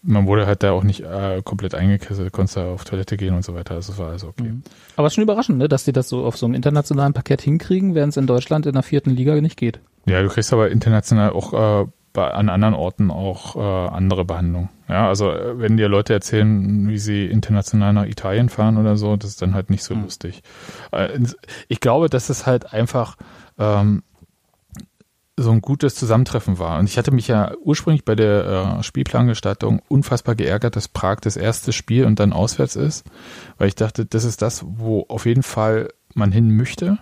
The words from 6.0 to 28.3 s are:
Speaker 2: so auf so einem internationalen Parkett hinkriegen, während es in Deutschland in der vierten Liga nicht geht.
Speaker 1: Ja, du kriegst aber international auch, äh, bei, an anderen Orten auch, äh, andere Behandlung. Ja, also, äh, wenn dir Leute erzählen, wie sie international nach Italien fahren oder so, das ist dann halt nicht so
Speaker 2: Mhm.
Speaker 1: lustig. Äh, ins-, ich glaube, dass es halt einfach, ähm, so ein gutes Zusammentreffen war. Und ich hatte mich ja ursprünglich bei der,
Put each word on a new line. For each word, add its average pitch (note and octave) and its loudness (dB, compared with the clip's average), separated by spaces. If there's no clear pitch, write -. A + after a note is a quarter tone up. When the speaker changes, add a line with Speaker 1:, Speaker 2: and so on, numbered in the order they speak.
Speaker 2:
so B2+ -4
auf A#2 -2
so B2 -4
einem A#2 0
internationalen C#3+ 0
Parkett - -2
hinkriegen, F#3 0
während D3 2
es - -4
in C3+ 0
Deutschland D#3 0
in C#3+ -2
der C3 0
vierten C#3+ 0
Liga C3 2
nicht D#3+ -2
geht. A#2 -4
Speaker 1:
Ja, F#2 4
du G2 2
kriegst - 0
aber A2 4
international G#2+ 4
auch, G#2 0
äh, - -2
bei, F2 0
an G#2+ 0
anderen G#2 2
Orten F2 0
auch, F#2 -8
äh, - -6
andere F#2+ 0
Behandlung. F2 -2
Ja, G2+ 0
also, G2+ 2
äh, G#2+ -6
wenn A2 2
dir G#2+ 2
Leute G#2 2
erzählen, G#2 2
wie G#2+ -2
sie G2+ -2
international G#2 2
nach G#2 2
Italien G#2+ 0
fahren A2 2
oder G#2+ 2
so, G#2 0
das G2+ -6
ist - -12
dann F#2 0
halt F#2+ -2
nicht G2+ 0
so - -8
Speaker 2:
Mhm. A2 -4
Speaker 1:
lustig. - -12
Äh, - -2
ins-, B2 0
ich A2+ -4
glaube, D3+ 2
dass B2+ -2
es - -6
halt B2 0
einfach, A#2 -2
ähm, G#2 2
so A#2 2
ein A2+ 6
gutes C#3 0
Zusammentreffen A2 0
war. E2 -2
Und G2 4
ich - -2
hatte B2 0
mich B2 2
ja G#2+ 2
ursprünglich D3+ 2
bei A2 2
der, F#2+ 2